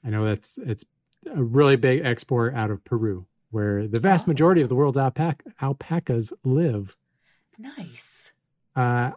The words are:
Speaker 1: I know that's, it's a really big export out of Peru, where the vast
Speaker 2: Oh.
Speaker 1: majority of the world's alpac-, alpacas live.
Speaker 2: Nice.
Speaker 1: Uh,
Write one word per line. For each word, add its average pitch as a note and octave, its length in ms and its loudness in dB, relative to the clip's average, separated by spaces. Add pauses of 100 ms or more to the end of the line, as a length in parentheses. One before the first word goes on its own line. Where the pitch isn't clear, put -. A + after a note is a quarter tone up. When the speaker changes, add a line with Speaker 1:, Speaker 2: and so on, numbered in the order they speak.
Speaker 1:
I A#2+ 60 -6
know G#2+ 160 0
that's, G#2+ 340 -6
it's C3 260 -8 (480)
a D#3 100 -2
really C#3 320 4
big B2+ 300 2
export A#2+ 480 -2
out A2 160 -2
of G2+ 140 -6
Peru, G#2+ 420 -4 (240)
where G#2 380 -2
the A2 120 -2
vast F3+ 280 2
Speaker 2:
Oh. F3 40 2
Speaker 1:
majority D#3+ 300 6
of B2 80 0
the B2+ 60 0
world's C#3 220 2
alpac-, C#3 440 -2 (180)
alpacas C3+ 720 -4 (120)
live. B2+ 520 0 (640)
Speaker 2:
Nice. G#3 720 -12 (420)
Speaker 1:
Uh, B2 420 0